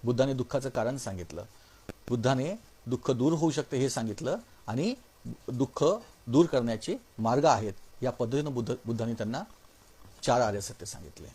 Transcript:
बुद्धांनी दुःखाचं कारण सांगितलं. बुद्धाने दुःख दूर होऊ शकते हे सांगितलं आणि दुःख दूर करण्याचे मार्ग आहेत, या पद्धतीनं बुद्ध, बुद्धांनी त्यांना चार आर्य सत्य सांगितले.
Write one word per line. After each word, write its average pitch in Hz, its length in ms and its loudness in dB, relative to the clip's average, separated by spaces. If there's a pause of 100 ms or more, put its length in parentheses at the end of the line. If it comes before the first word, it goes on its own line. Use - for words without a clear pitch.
बुद्धांनी 127 300 2
दुःखाचं 131 340 -2
कारण 123 280 -2
सांगितलं. 90 480 -8 (640)
बुद्धाने 127 460 2 (320)
दुःख 123 240 -2
दूर 131 220 4
होऊ 165 180 2
शकते 143 280 -2
हे 131 120 2
सांगितलं 123 460 -2 (300)
आणि 160 280 -2 (540)
दुःख 131 360 0 (420)
दूर 139 200 6
करण्याचे 123 500 -2 (220)
मार्ग 117 260 2
आहेत, 110 280 4 (300)
या 123 80 0
पद्धतीनं 135 440 -2
बुद्ध, 120 200 -2 (100)
बुद्धांनी 113 300 -2
त्यांना 113 280 -4 (800)
चार 123 180 4
आर्य 104 200 2
सत्य - 260 -10
सांगितले. - 480 -14